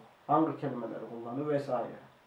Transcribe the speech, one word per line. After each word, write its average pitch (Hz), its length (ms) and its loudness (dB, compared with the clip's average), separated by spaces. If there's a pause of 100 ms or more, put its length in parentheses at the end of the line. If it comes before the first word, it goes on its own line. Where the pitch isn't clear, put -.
(260)
Hangi 151 340 4
kelimeleri 120 400 -4 (100)
kullanıyor 120 380 -4
vesaire. 135 480 0 (300)